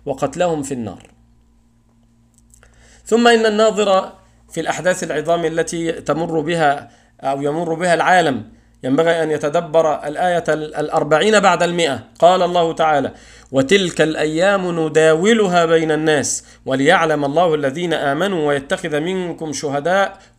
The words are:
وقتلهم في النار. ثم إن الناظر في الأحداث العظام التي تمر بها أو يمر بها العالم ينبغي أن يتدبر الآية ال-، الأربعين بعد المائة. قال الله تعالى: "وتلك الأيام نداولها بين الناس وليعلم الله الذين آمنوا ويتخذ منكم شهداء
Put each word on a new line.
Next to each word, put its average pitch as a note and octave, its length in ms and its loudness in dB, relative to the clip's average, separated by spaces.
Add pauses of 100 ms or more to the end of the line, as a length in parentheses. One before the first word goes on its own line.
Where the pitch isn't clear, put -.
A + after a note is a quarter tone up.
وقتلهم D3 560 -4
في C#3 120 -10
النار. G#2+ 320 -10 (2000)
ثم A#3 220 4
إن A3+ 180 4
الناظر G#3 640 2 (400)
في E3 80 -8
الأحداث E3+ 440 -2
العظام D#3+ 400 -2
التي E3 480 -4
تمر E3 480 -4
بها D3 500 0 (300)
أو C#3 220 -4
يمر D#3+ 320 -4
بها E3+ 200 0
العالم D#3 500 2 (400)
ينبغي E3 380 2
أن D#3 80 -2
يتدبر D#3 760 0
الآية E3 420 -2
ال-، D#3 280 -4
الأربعين D#3 640 2
بعد F3+ 220 2
المائة. E3+ 420 -2 (140)
قال F3+ 240 4
الله F3 300 0
تعالى: D3 400 0 (400)
"وتلك E3+ 480 2
الأيام E3+ 800 0
نداولها E3 840 2
بين E3 240 2
الناس D3+ 540 0 (220)
وليعلم D3 580 2
الله D#3 300 2
الذين D3+ 400 -2
آمنوا D3+ 540 -2
ويتخذ D3 520 -4
منكم E3+ 520 -6
شهداء D#3 640 -2 (200)